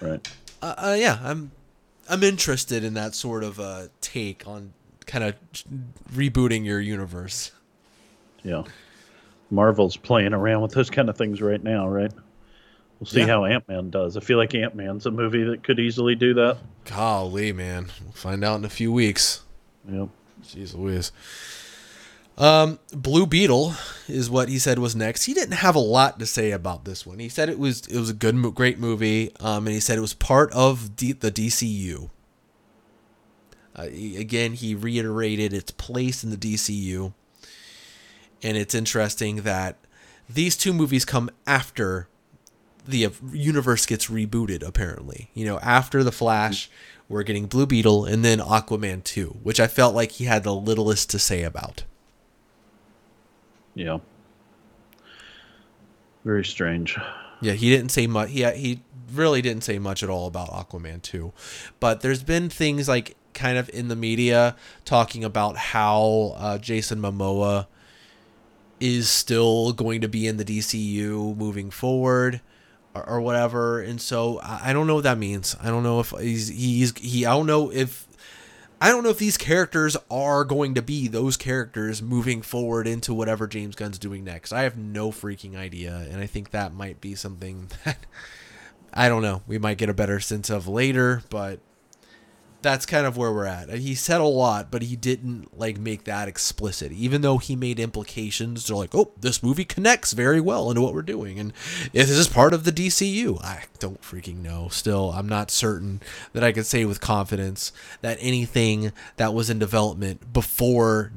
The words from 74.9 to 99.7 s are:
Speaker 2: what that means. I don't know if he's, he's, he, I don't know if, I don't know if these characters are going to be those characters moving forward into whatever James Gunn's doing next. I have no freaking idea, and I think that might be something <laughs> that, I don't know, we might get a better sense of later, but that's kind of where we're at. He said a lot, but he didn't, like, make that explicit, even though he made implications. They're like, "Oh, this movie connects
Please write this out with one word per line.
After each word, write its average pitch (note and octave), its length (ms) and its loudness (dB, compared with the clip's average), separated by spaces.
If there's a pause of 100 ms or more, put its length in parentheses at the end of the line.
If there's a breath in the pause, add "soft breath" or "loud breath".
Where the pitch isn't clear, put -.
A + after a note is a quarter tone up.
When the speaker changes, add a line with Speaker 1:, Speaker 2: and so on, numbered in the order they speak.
Speaker 2:
what C#3+ 80 0
that B2 140 4
means. G2+ 440 -4
I A#2 60 -2
don't A#2 140 0
know A#2+ 180 2
if A#2 100 -2
he's, A2+ 380 -4
he's, A#2+ 500 0
he, B2 260 -2
I A#2 60 4
don't D3+ 160 4
know D3+ 240 4
if, C3 360 -4 (760 loud breath)
I F3+ 80 8
don't A#3+ 160 4
know A3+ 60 4
if G#3+ 80 2
these G#3 200 0
characters D#3+ 580 2 (140)
are C#3+ 340 2
going C#3 300 0
to B2 80 0
be C#3 240 -4
those A#2+ 300 0
characters A2 640 -4
moving A#2+ 400 -2
forward A#2 460 -2
into A2+ 260 -4
whatever A2 320 -2
James G#2 300 -10
Gunn's G2+ 220 -10
doing G2 260 -10
next. F2 280 -12
I B2 100 -2
have A#2+ 140 -2
no G#2+ 360 -6
freaking G2 440 -12
idea, F2 540 -10
and F#2 100 -8
I G2+ 60 -6
think G2+ 240 -10
that G2+ 240 -6
might G2 260 -12
be G2 140 -10
something F#2+ 640 -12
<laughs> - 80 -14
that, D3+ 140 -4 (920 loud breath)
I B2 160 4
don't A2+ 140 2
know, G2 240 -2
we A2 100 -6
might G#2+ 220 -2
get G#2+ 100 0
a G2+ 60 0
better G2+ 240 0
sense G#2 320 -6
of G2 160 -4
later, B2 640 2
but G2 300 -8 (1000 soft breath)
that's C3+ 260 0
kind D3 200 2
of A#2+ 100 -2
where A#2+ 160 0
we're G#2 120 -2
at. F2+ 260 -8
He B2+ 260 -6
said E3+ 240 2
a D#3 40 4
lot, B2 460 2
but A#2+ 120 -4
he A#2+ 120 -6
didn't, B2 640 -4
like, A2 220 -4
make G#2+ 240 -6
that G2+ 240 -6
explicit, F#2 640 -6
even B2+ 280 0
though C#3 180 4
he C3+ 180 -4
made B2 240 -4
implications. A2+ 840 -6
They're G#2+ 120 -2
like, F#2+ 180 -4
"Oh, G3+ 160 4 (100)
this B2 220 -2
movie C#3+ 220 2
connects A3+ 480 2